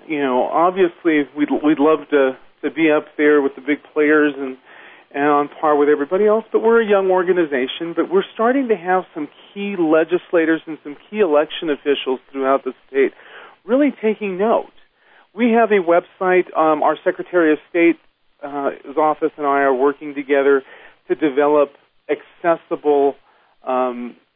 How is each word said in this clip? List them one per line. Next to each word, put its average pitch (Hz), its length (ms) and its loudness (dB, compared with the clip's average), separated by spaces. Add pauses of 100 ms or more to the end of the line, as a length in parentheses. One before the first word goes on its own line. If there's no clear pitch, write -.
You 151 120 -6
know, 127 240 0
obviously 170 760 0 (140)
we'd, 147 120 -2 (160)
we'd 151 140 2
love 147 320 0
to, 131 260 2 (260)
to 147 80 -4
be 156 200 0
up 151 160 0 (100)
there 147 240 4
with 139 140 -2
the 135 60 -18
big 143 180 -4 (140)
players 151 440 2
and, 131 200 -10 (560)
and - 100 -6
on 147 260 0 (120)
par 151 160 2
with 143 120 2
everybody 151 380 0
else, 214 240 2
but 214 100 0
we're 226 220 4
a 220 40 -2
young 196 220 2
organization, 170 840 -2
but 165 160 -2
we're 190 140 2 (100)
starting 254 320 0
to 220 100 0
have 180 280 -2 (100)
some 151 140 -10 (240)
key 202 260 -6
legislators 160 880 0
and 156 160 -12
some 143 140 -16 (120)
key 214 120 -8
election 156 500 0
officials 131 480 -2 (140)
throughout 135 320 -2
the 127 80 -8 (160)
state 135 240 0 (520)
really 262 380 0
taking 208 340 -4
note. 196 360 -2 (600)
We 226 200 0
have 226 180 2
a 208 100 4
website, 180 680 0 (120)
um, 156 240 0
our 151 220 0
Secretary 180 480 0
of 147 80 0 (100)
State, 170 260 2 (460)
uh, 143 280 -6 (140)
his 139 120 -10
office 156 400 0
and 151 100 -6
I 143 140 0
are 139 140 2
working 143 400 -2
together 139 480 0 (440)
to 185 80 -4
develop 147 560 0 (400)
accessible, 147 1040 -2 (520)
um, 123 500 -4 (200)